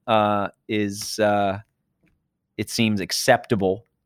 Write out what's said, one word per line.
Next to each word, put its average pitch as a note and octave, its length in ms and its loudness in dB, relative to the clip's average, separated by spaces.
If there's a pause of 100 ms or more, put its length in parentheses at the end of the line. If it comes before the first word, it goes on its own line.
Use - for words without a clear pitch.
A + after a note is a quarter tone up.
uh, G#2 420 2 (200)
is, G#2 500 -2
uh, G2+ 400 2 (1000)
it G#2+ 140 -4
seems, G#2+ 300 0
acceptable, G2 840 0 (200)